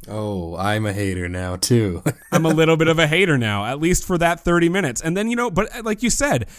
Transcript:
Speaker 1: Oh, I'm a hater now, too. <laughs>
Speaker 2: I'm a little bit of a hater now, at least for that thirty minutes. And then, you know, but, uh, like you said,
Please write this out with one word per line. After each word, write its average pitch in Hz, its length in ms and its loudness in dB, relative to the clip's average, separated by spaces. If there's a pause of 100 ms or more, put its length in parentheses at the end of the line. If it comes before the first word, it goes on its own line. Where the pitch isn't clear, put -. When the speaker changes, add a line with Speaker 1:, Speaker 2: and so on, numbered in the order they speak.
Speaker 1:
Oh, 98 500 -6
I'm 104 300 -2
a 101 60 -2
hater 95 360 -2
now, 90 280 -6
too. 101 460 2 (140)
<laughs> - 160 -18
Speaker 2:
I'm 160 120 2
a 165 60 2
little 160 260 4
bit 160 120 2
of 160 100 4
a 160 80 4
hater 160 320 2
now, 104 260 0
at 135 160 -4
least 170 240 0
for 180 140 -2
that 170 220 0
thirty 170 280 4
minutes. 175 320 -2
And 165 160 -2
then, 220 140 -2
you 240 60 -2
know, 240 140 -2
but, 185 240 -2
uh, 240 80 -10
like 220 200 -4
you 240 80 2
said, 220 380 0 (100)